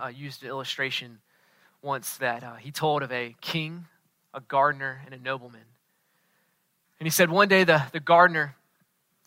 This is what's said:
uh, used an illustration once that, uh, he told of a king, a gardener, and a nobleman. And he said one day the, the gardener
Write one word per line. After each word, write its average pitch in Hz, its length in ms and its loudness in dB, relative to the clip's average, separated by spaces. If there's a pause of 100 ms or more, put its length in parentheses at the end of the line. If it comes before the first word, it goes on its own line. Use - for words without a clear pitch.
uh, 131 60 -8
used 135 360 -14
an 127 60 -14
illustration 127 720 -8 (600)
once 135 360 -8
that, 120 260 -4
uh, 120 120 -16
he 117 160 -18
told 147 300 -2
of 127 100 -8
a 120 300 -6
king, 165 460 -8 (440)
a 135 80 -14
gardener, 135 640 -2
and 135 80 -20
a 131 40 -18
nobleman. 123 480 -10 (1300)
And 156 80 -6
he - 20 0
said 165 220 4
one 202 160 6
day 190 160 6
the, 160 280 4
the 165 80 -8
gardener 160 560 4 (720)